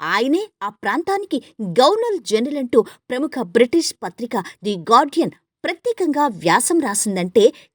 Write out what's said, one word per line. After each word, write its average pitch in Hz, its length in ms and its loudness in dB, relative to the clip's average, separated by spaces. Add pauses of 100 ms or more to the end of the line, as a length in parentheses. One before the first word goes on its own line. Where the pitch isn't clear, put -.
ఆయనే 254 480 -2 (140)
ఆ 202 60 -6
ప్రాంతానికి 302 760 -6 (200)
గవర్నర్ 320 600 0
జనరల్ 247 340 -4
అంటూ 247 260 2
ప్రముఖ 254 480 -6 (120)
బ్రిటిష్ 240 600 0
పత్రిక 214 420 -8 (200)
ది 208 120 -4
గార్డియన్ 254 540 2 (340)
ప్రత్యేకంగా 311 600 0
వ్యాసం 196 540 2
రాసిందంటే 202 720 2 (220)